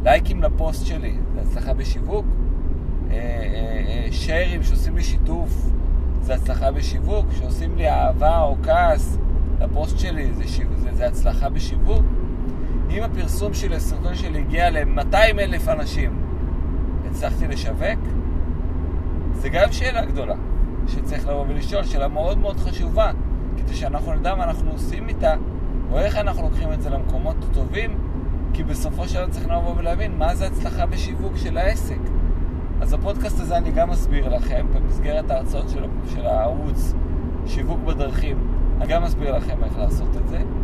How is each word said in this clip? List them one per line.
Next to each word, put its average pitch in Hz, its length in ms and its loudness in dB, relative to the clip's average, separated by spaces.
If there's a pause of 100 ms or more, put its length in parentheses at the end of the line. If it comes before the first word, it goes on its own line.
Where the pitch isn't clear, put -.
לייקים 175 400 2
לפוסט 160 420 0
שלי, - 320 -2 (180)
זה - 60 -2
הצלחה - 320 0
בשיווק? - 520 -2 (840)
אה, - 40 0
אה, - 880 -2
אה, - 60 0
שיירים 170 520 0
שעושים - 320 4
לי - 80 2
שיתוף, - 680 2 (500)
זה 131 120 0
הצלחה 127 380 0
בשיווק? - 600 0
שעושים - 440 0
לי 165 140 2
אהבה 135 520 4
או 151 220 4
כעס 165 540 4 (420)
לפוסט - 400 0
שלי, 180 340 0
זה - 140 -2
שיו-, - 300 0
זה, - 160 2
זה 156 140 2
הצלחה - 420 2
בשיווק? - 560 4 (840)
אם 202 140 0
הפרסום 208 500 0
שלי, 208 220 0
הסרטון - 400 -2
שלי 156 240 -2
הגיע 147 300 2
למאתיים 151 680 2
אלף 190 280 -2
אנשים, - 540 -2 (880)
הצלחתי - 380 -2
לשווק? 143 520 -2 (1300)
זה - 160 -2
גם - 220 2
שאלה - 340 -2
גדולה - 300 -2 (520)
שצריך - 400 -2
לבוא 143 200 -2
ולשאול, 156 360 -2
שאלה 139 240 0
מאוד 156 300 0
מאוד - 200 0
חשובה, - 540 0 (460)
כדי - 160 -2
שאנחנו 151 400 -2
נדע 175 220 0
מה 180 80 0
אנחנו 165 280 -2
עושים - 380 -4
איתה, - 260 2 (560)
או 131 80 2
איך - 180 0
אנחנו 196 260 0
לוקחים - 300 0
את 151 80 -2
זה - 80 -2
למקומות - 460 0 (160)
הטובים, - 460 0 (560)
כי - 100 0
בסופו - 440 -2
של - 80 -2
דבר - 140 0
צריך - 160 -4
לבוא 170 320 0
ולהבין - 400 0
מה 160 180 2
זה - 120 0
הצלחה - 380 0
בשיווק - 520 -2
של - 200 -2
העסק. - 420 0 (800)
אז - 120 2
בפודקאסט 202 460 0
הזה 175 180 0
אני 175 140 2
גם 165 200 2
אסביר 143 440 2
לכם, - 380 0
במסגרת 143 580 2
ההרצאות 139 380 -2
של, 127 160 -2 (300)
של - 100 -2
הערוץ - 680 0 (520)
שיווק - 340 0
בדרכים, 143 580 0 (400)
אני 123 100 0
גם 160 160 2
אסביר 139 340 0
לכם 139 260 0
איך - 140 -2
לעשות - 400 0
את - 100 0
זה. - 140 0 (220)